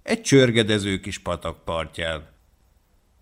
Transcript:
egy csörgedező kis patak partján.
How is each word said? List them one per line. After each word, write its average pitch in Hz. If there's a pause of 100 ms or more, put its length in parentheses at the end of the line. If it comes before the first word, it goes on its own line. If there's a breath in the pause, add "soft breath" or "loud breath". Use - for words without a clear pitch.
egy -
csörgedező 110
kis -
patak 85
partján. 80 (920)